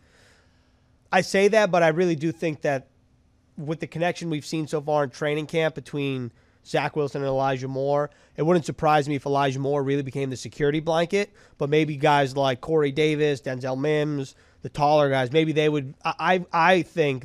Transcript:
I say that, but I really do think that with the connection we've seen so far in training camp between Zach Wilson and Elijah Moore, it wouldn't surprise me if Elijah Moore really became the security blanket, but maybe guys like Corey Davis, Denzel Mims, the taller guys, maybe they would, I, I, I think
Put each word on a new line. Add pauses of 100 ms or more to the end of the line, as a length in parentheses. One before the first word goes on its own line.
(1120)
I
say
that,
but
I
really
do
think
that (680)
with
the
connection
we've
seen
so
far
in
training
camp
between (320)
Zach
Wilson
and
Elijah
Moore, (260)
it
wouldn't
surprise
me
if
Elijah
Moore
really
became
the
security
blanket, (240)
but
maybe
guys
like
Corey
Davis,
Denzel
Mims, (260)
the
taller
guys,
maybe
they
would, (100)
I,
I,
I
think